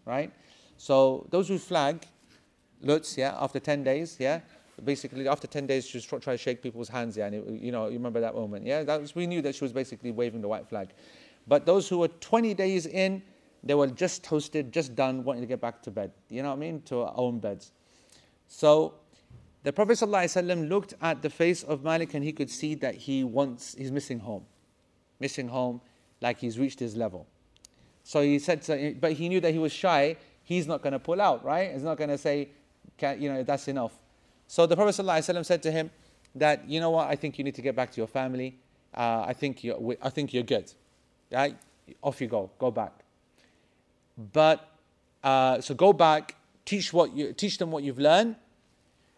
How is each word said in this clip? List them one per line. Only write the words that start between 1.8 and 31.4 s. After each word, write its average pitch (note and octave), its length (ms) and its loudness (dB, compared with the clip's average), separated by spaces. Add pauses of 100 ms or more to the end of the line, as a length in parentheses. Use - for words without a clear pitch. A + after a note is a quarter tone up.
Lutz, D3+ 340 0
yeah, C3+ 220 -2
after C3+ 220 -4
ten C#3+ 240 -2
days, D3+ 340 -2
yeah, D3 220 0 (420)
basically, C3+ 460 -4
after D3 180 -2
ten C#3 200 -6
days, C3+ 200 0
she B2+ 120 -10
was A#2 60 -10
tr-, D3 120 -8
trying B2+ 200 -4
to - 60 -10
shake B2 200 -4
people's A#2 260 -10
hands, A#2 280 -6
yeah, G#2 100 -2
and G#2 80 -6
it, G#2+ 280 -8
you B2 80 -6
know, A2+ 160 -4
you A2+ 80 -6
remember A#2+ 260 -2
that A2+ 140 -2
moment, G#2 320 -6
yeah? D3 160 -2
That D3 180 -2
was, D3 140 -14
we F3 120 -2
knew F3 160 -2
that C#3 120 -2
she - 100 -6
was A#2+ 80 -4
basically B2 380 -6
waving A#2 300 -2
the G2+ 80 -6
white G#2+ 200 -6
flag. G2+ 200 -8 (580)
But C#3+ 200 4
those F#3+ 220 4
who F3+ 100 0
were E3+ 100 2
twenty A3 460 0
days F#3+ 320 0
in, F#3+ 360 0 (400)
they C#3+ 120 2
were C#3+ 120 6
just D3+ 380 -2
toasted, D3 480 -2
just C3+ 220 -2
done, C3 300 0
wanting B2 180 -2
to B2 40 -6
get A#2+ 140 -4
back A#2 220 -6
to A2+ 80 -10
bed, G2 200 -6 (180)
you B2 140 -8
know C#3+ 60 -4
what C3+ 80 -4
I - 20 -8
mean? D#3 280 -8
To A#2+ 160 -2
our - 140 -4
own B2 220 0
beds. G2+ 340 -8 (760)
So, D#3 460 4 (680)
the C#3+ 100 0
Prophet G#3 260 4
sallallahu G#3 260 2
alaihi F3+ 200 0
wasallam E3+ 240 0
looked G3 320 -2
at D#3 220 -2
the D3 80 -2
face E3+ 320 2
of C#3+ 200 -4
Malik D#3+ 320 -2
and C#3+ 100 -2
he D#3 80 -2
could C#3 180 -6
see D3+ 260 -4
that C3 180 -4
he C3+ 300 -2
wants, B2 540 -2
he's C3+ 140 -8
missing C#3 280 -6
home. G2 240 -10 (760)
Missing C3 280 -6
home, B2 320 -4 (400)
like A#2+ 180 -2
he's A#2 200 -6
reached C3+ 220 -2
his A2+ 160 -6
level. F#2 300 -6 (760)
So - 180 0
he C#3+ 180 4
said D3+ 240 0
to, D3 380 -2
but D#3+ 120 2
he E3 160 -4
knew F#3 120 2
that E3 120 2
he D#3+ 60 0
was D#3+ 140 0
shy, D#3+ 440 2 (260)
he's F3 240 -2
not D3+ 160 -4
gonna C3+ 160 -2
pull F3 220 -2
out, E3 240 2